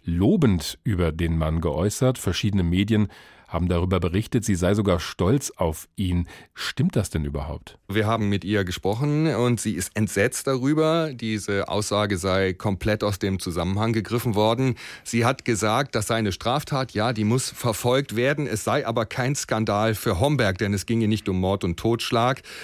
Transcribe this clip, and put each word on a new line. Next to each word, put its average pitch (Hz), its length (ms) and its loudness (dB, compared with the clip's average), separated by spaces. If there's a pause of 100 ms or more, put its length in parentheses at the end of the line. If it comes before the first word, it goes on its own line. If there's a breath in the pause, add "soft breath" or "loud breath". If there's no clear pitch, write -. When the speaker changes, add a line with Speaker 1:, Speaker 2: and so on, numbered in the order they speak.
Speaker 1:
lobend 98 800 2
über 87 280 2
den 82 240 0
Mann 80 240 0
geäußert. 90 560 0
Verschiedene 98 460 0
Medien 101 460 2 (380 loud breath)
haben 85 220 -2
darüber 90 300 2
berichtet, 92 460 0
sie 98 120 2
sei 90 180 2
sogar 95 260 2
stolz 117 560 0
auf 82 400 -2
ihn. 87 320 0 (240 loud breath)
Stimmt - 440 -2
das 101 120 0
denn 78 160 -2
überhaupt? 71 540 -8 (100)
Speaker 2:
Wir 104 180 0
haben 110 220 0
mit 101 160 0
ihr 101 200 2
gesprochen 139 680 0
und 120 240 2
sie 110 140 -2
ist 87 240 -6
entsetzt 104 500 0
darüber. 151 680 2
Diese 107 560 -2
Aussage 101 480 0
sei 95 340 2
komplett 107 500 -2
aus 104 160 0
dem 95 200 0
Zusammenhang 95 560 -2
gegriffen 113 400 -2
worden. 117 400 2 (280 loud breath)
Sie 117 220 0
hat 127 220 0
gesagt, 113 480 0
das 107 140 -2
sei 113 80 0
eine 107 160 0
Straftat, 131 600 -4
ja, 110 220 0
die 110 100 0
muss 120 240 0
verfolgt 123 680 0
werden. 139 300 0
Es 104 180 -4
sei 120 220 0
aber 113 200 -2
kein 131 280 -2
Skandal 110 600 0
für 95 260 -2
Homberg, 120 380 2
denn 101 160 0
es 95 100 -4
ginge 113 240 2
nicht 107 180 0
um 92 140 0
Mord 95 240 0
und 87 140 -2
Totschlag. 117 640 0 (220 loud breath)